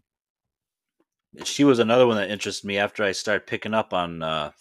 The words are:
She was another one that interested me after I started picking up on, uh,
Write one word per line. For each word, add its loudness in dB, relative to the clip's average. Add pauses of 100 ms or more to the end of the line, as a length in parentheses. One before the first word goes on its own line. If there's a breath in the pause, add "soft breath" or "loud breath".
(1400)
She -2
was 6
another 4
one 2
that -2
interested -8
me -4
after -2
I 0
started -4
picking -8
up -2
on, -4
uh, -4